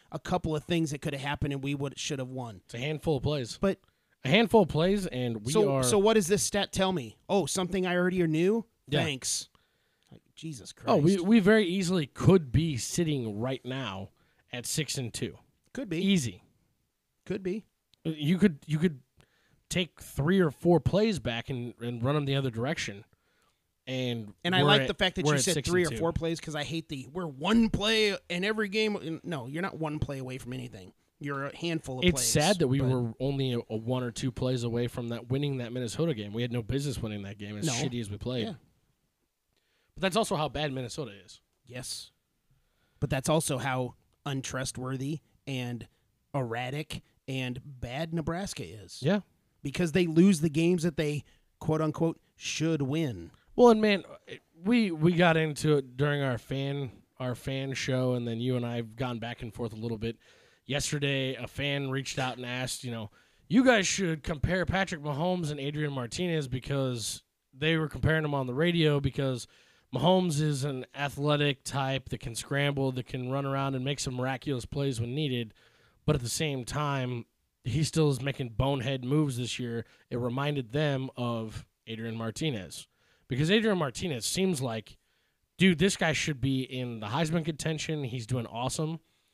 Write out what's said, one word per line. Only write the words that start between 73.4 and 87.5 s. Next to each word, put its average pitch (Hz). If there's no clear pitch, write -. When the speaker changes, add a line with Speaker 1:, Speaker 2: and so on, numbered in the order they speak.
Speaker 2:
around 135
and 127
make 139
some 131
miraculous 127
plays 139
when 120
needed. 127
But 151
at 131
the 117
same 139
time, 131
he 131
still 151
is 135
making 135
bonehead 131
moves 139
this 120
year. 117
It 123
reminded 127
them 139
of 117
Adrian 113
Martinez. 113
Because 143
Adrian 214
Martinez 143
seems 180
like, 113
dude, 175
this 190
guy 165
should 135
be 131
in 123
the 107
Heisman 156
contention. 156